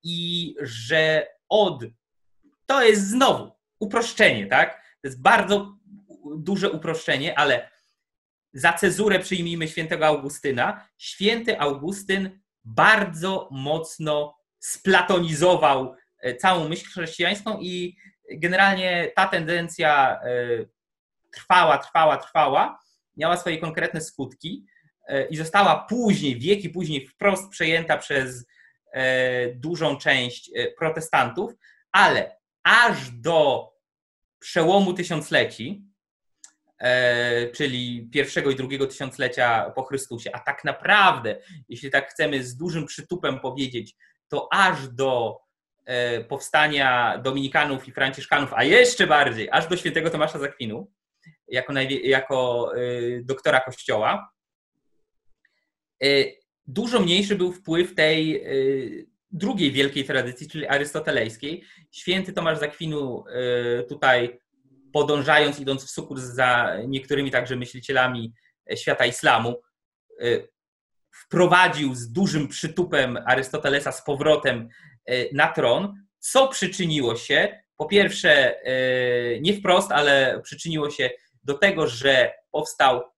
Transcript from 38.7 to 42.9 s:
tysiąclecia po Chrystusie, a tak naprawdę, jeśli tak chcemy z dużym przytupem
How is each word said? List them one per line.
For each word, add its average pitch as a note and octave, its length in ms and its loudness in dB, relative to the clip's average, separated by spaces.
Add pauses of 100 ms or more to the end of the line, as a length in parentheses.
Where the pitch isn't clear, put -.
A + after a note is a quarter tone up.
tysiąclecia B2 840 -2
po B2+ 120 -8
Chrystusie, - 520 -8
a A#2+ 40 -12
tak - 260 -8
naprawdę, D3 760 2 (300)
jeśli B2+ 220 -14
tak C3+ 200 -2
chcemy C#3+ 340 -4
z B2 120 -14
dużym D#3+ 300 -6
przytupem D#3 540 -8